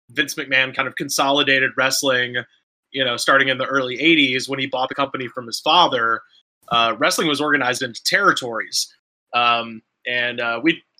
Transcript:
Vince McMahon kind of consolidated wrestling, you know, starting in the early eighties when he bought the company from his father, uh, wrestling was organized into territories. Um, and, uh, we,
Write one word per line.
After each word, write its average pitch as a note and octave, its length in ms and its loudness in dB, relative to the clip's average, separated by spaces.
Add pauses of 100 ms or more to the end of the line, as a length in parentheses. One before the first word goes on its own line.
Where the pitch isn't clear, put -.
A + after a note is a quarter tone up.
(100)
Vince C#3+ 240 -4
McMahon C3 400 0
kind C3 140 -2
of A#2+ 80 -10
consolidated C#3 800 2
wrestling, B2+ 600 0 (560)
you C3+ 120 0
know, A#2+ 120 0
starting C3+ 320 4
in B2+ 100 0
the C3 80 -2
early B2+ 340 -2
eighties C3+ 480 2
when C3+ 100 -4
he C3+ 80 -4
bought C3 220 -2
the - 60 -8
company C3+ 340 -4
from A#2+ 180 -12
his A2+ 140 -8
father, C3 640 2 (460)
uh, A#2 300 2
wrestling E3+ 300 0
was C#3+ 120 -2
organized C3+ 420 0
into A#2+ 220 -10
territories. D3+ 880 -2 (420)
Um, A#2 480 0 (240)
and, B2 340 -4
uh, A#2 220 -2
we, E3+ 200 0 (180)